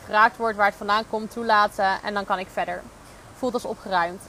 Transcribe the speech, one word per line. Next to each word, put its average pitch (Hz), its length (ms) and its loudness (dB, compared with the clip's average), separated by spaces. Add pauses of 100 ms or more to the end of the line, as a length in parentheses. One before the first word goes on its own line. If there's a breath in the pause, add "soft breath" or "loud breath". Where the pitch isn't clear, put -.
geraakt 226 320 4
word, 226 200 -2
waar 208 100 4
het 202 80 2
vandaan 208 340 -2
komt, 220 220 -6
toelaten 208 720 2
en 208 120 -6
dan 202 100 -4
kan 190 140 -2
ik 185 140 -8
verder. 180 300 -6 (540 loud breath)
Voelt 247 180 -4
als 240 100 -6
opgeruimd. 180 640 -4